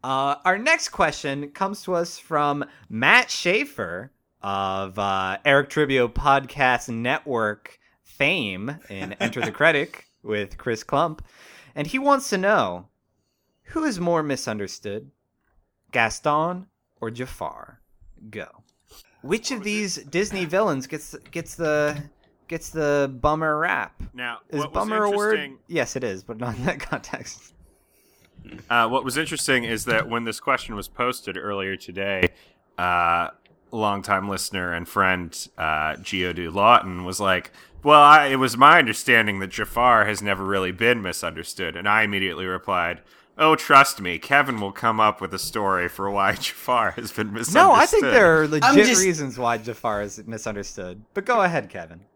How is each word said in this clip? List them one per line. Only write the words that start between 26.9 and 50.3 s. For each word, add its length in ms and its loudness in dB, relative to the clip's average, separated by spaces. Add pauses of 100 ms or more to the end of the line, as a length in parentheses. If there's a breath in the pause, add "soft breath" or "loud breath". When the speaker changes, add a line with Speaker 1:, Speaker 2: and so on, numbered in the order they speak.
Speaker 3:
Uh, 180 4
what 160 -2
was 140 -4
interesting 460 0
is 220 -4
that 220 0
when 160 -4
this 160 -6
question 360 -2
was 120 -10
posted 480 -4
earlier 400 -6
today, 540 -2 (480 soft breath)
uh, 500 0 (440)
longtime 560 -4
listener 440 -6
and 160 -6
friend, 600 -2 (100)
uh, 380 -2
Geodude 580 -6
Lawton 500 4
was 160 -6
like, 300 0 (320 soft breath)
"Well, 180 10
I, 280 10
it 80 0
was 200 0
my 220 10
understanding 640 2
that 80 -6
Jafar 580 4
has 160 -4
never 220 -2
really 280 0
been 300 2
misunderstood." 760 -8
And 100 -6
I 180 4
immediately 420 -4
replied, 560 -4 (340 soft breath)
"Oh, 180 4
trust 460 6
me, 180 -4
Kevin 420 0
will 120 -4
come 280 -2
up 200 2
with 140 -8
a 40 -6
story 500 0
for 220 -6
why 220 2
<laughs> 40 -2
Jafar 560 -2
has 200 -10
been 220 -6
misunderstood." 200 -6
Speaker 1:
No, 180 8
I 140 6
think 180 2
there 380 6
are 60 0
legit 220 0
Speaker 2:
I'm 60 6
just 280 6
Speaker 1:
reasons 340 -2
why 200 0
Jafar 420 -4
is 260 -10
misunderstood. 760 -10 (100)